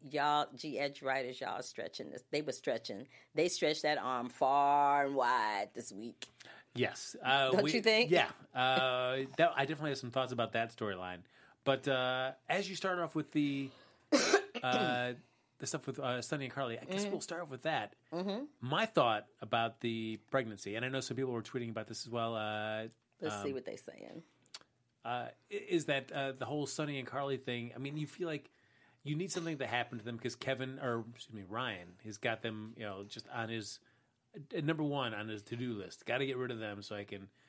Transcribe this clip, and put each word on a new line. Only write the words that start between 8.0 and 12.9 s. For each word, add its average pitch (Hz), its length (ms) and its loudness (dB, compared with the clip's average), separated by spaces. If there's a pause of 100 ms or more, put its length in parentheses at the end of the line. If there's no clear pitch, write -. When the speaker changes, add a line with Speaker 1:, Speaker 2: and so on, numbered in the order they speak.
Speaker 2:
Yeah. 156 200 6 (260)
Uh, 127 600 4 (200)
that, 165 180 8
I 139 100 4
definitely 147 260 -2
have 135 80 -2
some 123 120 -8
thoughts 127 200 0
about 117 220 0
that 113 220 0
storyline. 92 440 -4 (460)
But, 135 220 2
uh, 127 440 2 (180)
as 185 200 2
you 190 60 -4
start 185 240 0